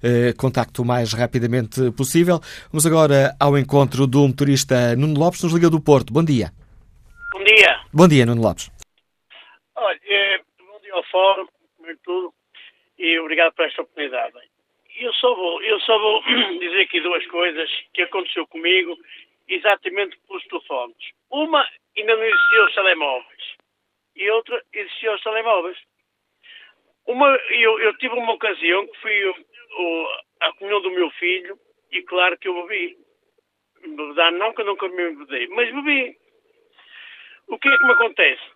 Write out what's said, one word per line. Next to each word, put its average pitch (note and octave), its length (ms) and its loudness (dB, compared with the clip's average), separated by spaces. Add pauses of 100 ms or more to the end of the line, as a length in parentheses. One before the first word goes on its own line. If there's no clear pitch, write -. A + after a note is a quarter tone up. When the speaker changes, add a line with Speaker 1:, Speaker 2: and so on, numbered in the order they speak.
Speaker 1:
eh, A#2+ 360 2
contacto B2+ 440 -2
o A#2+ 40 -2
mais A#2+ 260 0
rapidamente A#2+ 840 -2
possível. E3 420 2 (320)
Vamos D3+ 140 0
agora D3+ 560 4
ao C#3+ 160 4
encontro C3+ 500 2
do C#3+ 180 6
motorista C3 720 2
Nuno D3 240 0
Lopes, F3 240 0
nos E3+ 100 0
liga E3+ 160 4
do D#3 120 0
Porto. C3+ 320 4
Bom D#3 100 2
dia. A#2+ 280 0 (840)
Speaker 2:
Bom G3 100 -10
dia. G3 360 6 (120)
Speaker 1:
Bom E3+ 160 8
dia, C#3 180 6
Nuno A#2 160 0
Lopes. G2+ 300 -2 (1040)
Speaker 2:
Olha, - 300 -2
eh, G3 340 0 (200)
bom G3+ 200 -20
dia G3+ 140 -18
ao F3 180 -4
Fórum, F#3+ 360 4 (280)
primeiro E3 220 -18
de - 60 -20
tudo, F4+ 300 -6 (640)
e E3 220 0
obrigado D#3+ 340 0
por E3 120 0
esta - 160 -8
oportunidade. B2+ 520 -8 (640)
Eu A#3+ 160 -6
só - 220 2
vou, F3 280 -6
eu G#3+ 180 -2
só A3+ 180 2
vou G#3+ 240 0 (160)
<clears throat> G3 220 -2
dizer F3+ 220 0
aqui F3 180 -2
duas E3+ 260 -2
coisas E3 420 -4 (240)
que F3+ 100 -2
aconteceu - 440 -6
comigo, E3+ 480 -2 (540)
exatamente F#3+ 760 -4
pelos F#3+ 200 -14
telefones. B2+ 500 -10 (340)
Uma, D4+ 360 0 (320)
ainda G#3+ 180 0
não A3 80 -2
existiam G#3 420 4
os - 100 -2
telemóveis. D#3 680 -2 (760)
E G3 160 -4
outra, A3+ 300 -2 (120)
existiam G#3 420 -6
os - 80 -12
telemóveis. G#3+ 540 -2 (1300)
Uma, B3+ 200 2 (220)
eu, A3+ 300 2
eu G#3+ 180 0
tive B3 180 -6
uma A#3 180 -2
ocasião F#3+ 540 -2
que - 120 -20
fui G#3 260 -4
o, F#3+ 60 -2
o, E3 760 -10 (340)
à D#3+ 120 -2
comunhão G3+ 280 -4
do F#3 100 -6
meu F3+ 200 -2
filho F#3 460 -6 (340)
e F#3 120 -8
claro F3+ 340 -2
que - 100 -10
eu F3 200 -8
bebi. F#3 300 -8 (840)
Bebedar D3+ 520 -4
não, G#3 200 -4
que A3+ 80 -10
eu G#3+ 40 -4
nunca G3 240 -6
me F3 200 -6
embebedei, C#3 380 -10
mas A3+ 260 -4
bebi. C#4 440 -4 (1300)
O - 100 -12
que - 100 0
é C4+ 100 4
que - 80 4
me B3 60 4
acontece? G3+ 520 2 (120)